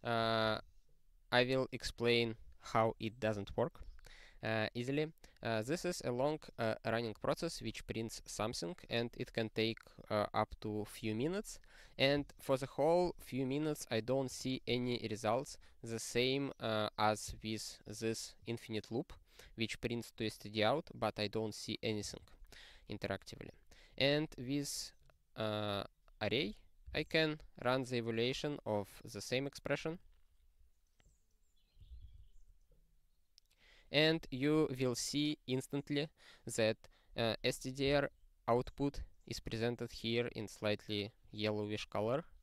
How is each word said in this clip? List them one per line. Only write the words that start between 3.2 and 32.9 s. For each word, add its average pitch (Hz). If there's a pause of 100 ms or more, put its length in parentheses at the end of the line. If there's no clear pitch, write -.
doesn't 104
work, - (600)
uh, 110
easily. 135 (360)
Uh, 113
this 143
is 175
a 123
long, 139 (200)
uh, 113 (100)
running 113
process 160
which 110
prints 113
something, 123 (160)
and 117
it -
can 110
take, 113 (320)
uh, 104
up 107
to 107
few -
minutes. 165 (400)
And 139 (140)
for -
the 131
whole 165
few 131
minutes, 151
I 110
don't 127
see -
any 123
results, 113 (240)
the 113
same, 131
uh, 110 (100)
as 107
with 110
this 113 (120)
infinite 113
loop, 127 (420)
which -
prints 117
to 113
S 104
T 104
D 104
out, 135
but 113
I 107
don't 107
see -
anything 107 (680)
interactively. - (460)
And 147 (100)
with, 139 (440)
uh, 107 (380)
array, 127 (380)
I 151
can 156 (240)
run 127
the 123
evaluation 117
of 104 (160)
the 107
same 135
expression. 160 (4000)